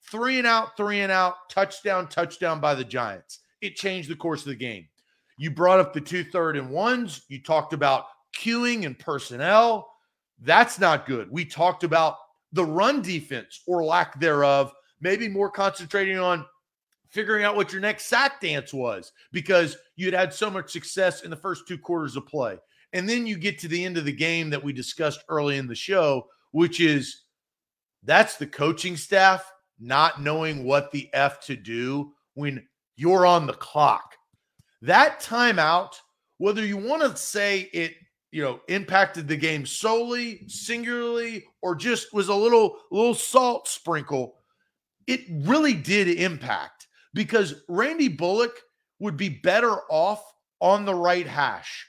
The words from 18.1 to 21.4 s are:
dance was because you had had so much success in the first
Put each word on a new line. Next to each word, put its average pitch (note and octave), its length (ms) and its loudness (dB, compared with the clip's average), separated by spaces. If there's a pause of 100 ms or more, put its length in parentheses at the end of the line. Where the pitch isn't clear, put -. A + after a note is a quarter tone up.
dance D3 320 -6
was A#2 400 -6 (200)
because E3+ 440 2 (200)
you F3+ 100 -6
had F3+ 80 -2
had F#3 200 0
so G#3+ 160 -2
much F#3+ 200 -8
success F3 520 -4
in E3+ 80 -14
the D#3+ 60 -10
first F3+ 320 -10